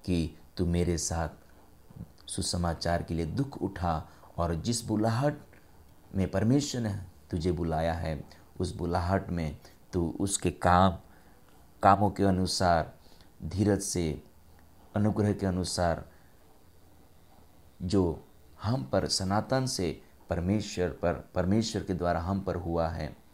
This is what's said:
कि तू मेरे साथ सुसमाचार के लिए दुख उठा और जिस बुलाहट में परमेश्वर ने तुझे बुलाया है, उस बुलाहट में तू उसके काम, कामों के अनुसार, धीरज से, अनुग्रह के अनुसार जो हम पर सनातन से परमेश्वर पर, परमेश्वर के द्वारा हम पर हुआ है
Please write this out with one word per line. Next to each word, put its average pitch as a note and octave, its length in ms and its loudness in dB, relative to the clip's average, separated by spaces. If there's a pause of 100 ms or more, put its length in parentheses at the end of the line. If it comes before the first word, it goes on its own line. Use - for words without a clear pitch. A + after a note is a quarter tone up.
कि E2+ 320 0 (200)
तू F2+ 100 0
मेरे E2+ 320 2
साथ E2 300 -2 (1000)
सुसमाचार E2+ 720 -2
के E2 120 -6
लिए E2 120 -2
दुख - 360 -4
उठा E2+ 460 -2 (300)
और E2+ 160 0
जिस A2+ 300 -2
बुलाहट A2+ 540 0 (760)
में F#2+ 160 0
परमेश्वर B2 500 2
ने G2+ 200 -2 (300)
तुझे F2 220 0
बुलाया E2 420 0
है, D#2+ 300 -4 (360)
उस F2 160 -2
बुलाहट F2+ 540 0
में D#2+ 260 -2 (360)
तू E2+ 280 0
उसके G2 300 0
काम, F2+ 480 4 (840)
कामों G2 280 6
के - 120 -2
अनुसार, F#2 720 2 (480)
धीरज G2 380 2
से, E2 420 -2 (760)
अनुग्रह G#2 360 2
के G2 140 -2
अनुसार F2 600 0 (1700)
जो F#2 420 2 (380)
हम C3 220 0
पर F#2+ 220 0
सनातन A2 600 0
से F2+ 360 -4 (280)
परमेश्वर F2+ 580 0
पर, - 460 -2
परमेश्वर G2 480 0
के F#2 120 -4
द्वारा E2+ 260 0
हम F#2+ 200 -2
पर F#2 140 -4
हुआ E2+ 340 -2
है D#2+ 280 -6 (180)